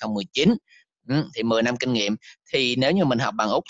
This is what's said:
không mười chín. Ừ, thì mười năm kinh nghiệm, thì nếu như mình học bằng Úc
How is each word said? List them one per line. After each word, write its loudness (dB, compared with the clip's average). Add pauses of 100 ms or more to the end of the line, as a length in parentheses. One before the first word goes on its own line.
không -6
mười -4
chín. 4 (540)
Ừ, 0 (100)
thì -6
mười 2
năm 0
kinh -2
nghiệm, 0 (360)
thì 0
nếu 2
như 2
mình 2
học -2
bằng 0
Úc 0